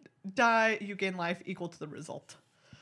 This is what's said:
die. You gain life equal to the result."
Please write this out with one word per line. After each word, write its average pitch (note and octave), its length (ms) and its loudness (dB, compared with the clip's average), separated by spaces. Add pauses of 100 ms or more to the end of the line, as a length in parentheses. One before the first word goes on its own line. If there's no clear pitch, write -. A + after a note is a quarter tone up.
(340)
die. A3+ 460 4
You G3+ 160 -6
gain F#3+ 220 -2
life F3 280 -2
equal F3+ 220 -6
to E3+ 100 -14
the D3+ 100 -10
result." - 500 -12 (440)